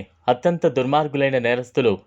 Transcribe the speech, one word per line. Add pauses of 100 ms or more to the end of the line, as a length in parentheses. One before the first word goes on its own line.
(340)
అత్యంత (120)
దుర్మార్గులైన (100)
నేరస్తులు (140)